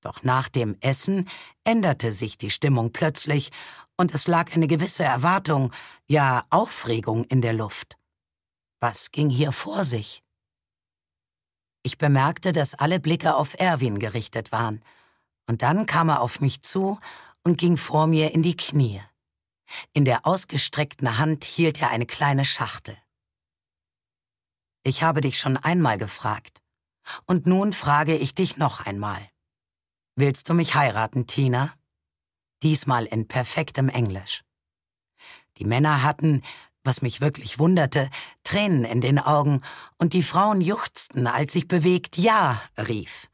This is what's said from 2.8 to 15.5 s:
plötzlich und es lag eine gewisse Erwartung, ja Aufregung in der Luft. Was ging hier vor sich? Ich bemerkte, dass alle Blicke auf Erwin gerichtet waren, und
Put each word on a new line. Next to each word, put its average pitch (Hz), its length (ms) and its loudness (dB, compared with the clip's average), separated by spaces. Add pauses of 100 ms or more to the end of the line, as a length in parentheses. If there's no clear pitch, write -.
plötzlich 151 600 -2 (460)
und 175 160 0
es - 140 0
lag 170 280 2
eine 160 120 4
gewisse 165 360 2
Erwartung, 143 720 2 (340)
ja 135 420 4
Aufregung 117 760 0
in 131 160 2
der 117 120 0
Luft. - 440 -6 (800)
Was - 320 -2
ging 147 180 0
hier 135 220 2
vor 285 320 -4
sich? 120 400 -4 (1600)
Ich - 140 -6
bemerkte, 147 560 2
dass 143 220 2
alle 165 240 0
Blicke 156 360 0
auf 139 240 -2
Erwin 135 400 0
gerichtet 110 520 -6
waren, 113 320 -4 (600)
und 120 160 -4